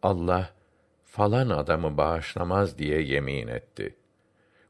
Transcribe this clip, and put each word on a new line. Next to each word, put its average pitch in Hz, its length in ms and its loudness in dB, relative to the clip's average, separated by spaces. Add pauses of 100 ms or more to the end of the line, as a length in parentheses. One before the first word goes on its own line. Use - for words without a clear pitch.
Allah 90 480 2 (540)
falan 113 440 2
adamı 78 480 0
bağışlamaz.' 85 840 0
diye 76 240 0
yemin 67 440 -2
etti. 57 500 -10 (720)